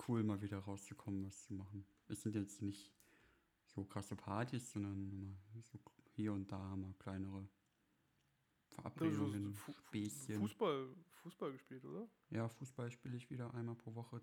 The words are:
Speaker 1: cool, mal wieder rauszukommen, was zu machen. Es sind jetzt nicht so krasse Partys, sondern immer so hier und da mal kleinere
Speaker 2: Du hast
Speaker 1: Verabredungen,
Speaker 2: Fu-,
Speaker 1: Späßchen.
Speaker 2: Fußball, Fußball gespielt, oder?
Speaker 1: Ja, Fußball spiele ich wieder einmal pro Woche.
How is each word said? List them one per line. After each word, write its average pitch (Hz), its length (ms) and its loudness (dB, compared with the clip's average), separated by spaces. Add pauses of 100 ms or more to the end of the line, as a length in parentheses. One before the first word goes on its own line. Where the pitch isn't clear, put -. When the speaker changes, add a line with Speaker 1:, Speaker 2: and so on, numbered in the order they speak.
Speaker 1:
cool, 117 140 8
mal 104 180 6
wieder 101 180 0
rauszukommen, 98 680 -2
was 98 200 -8
zu - 80 -6
machen. 95 320 -4 (240)
Es - 140 -4
sind 107 120 4
jetzt 98 260 0
nicht 101 300 -2 (720)
so - 220 -4
krasse 101 320 -4
Partys, 113 560 2
sondern 98 640 0 (160)
immer 113 100 -8
so - 160 -12 (360)
hier 107 180 4
und 98 180 0
da 95 240 -2
mal 95 240 0
kleinere 95 440 -2
Speaker 2:
Du 98 40 -8 (1200)
hast - 140 -20
Speaker 1:
Verabredungen, 147 720 2
Speaker 2:
Fu-, - 180 -8 (160)
Speaker 1:
Späßchen. 104 540 0
Speaker 2:
Fußball, 143 480 4 (340)
Fußball 165 300 -2
gespielt, 131 320 -10
oder? 180 240 -4 (220)
Speaker 1:
Ja, 113 180 4
Fußball 123 420 -4
spiele 127 240 -4
ich 123 140 -4
wieder 123 240 -2
einmal 117 220 0
pro 113 200 -8
Woche. 117 280 -4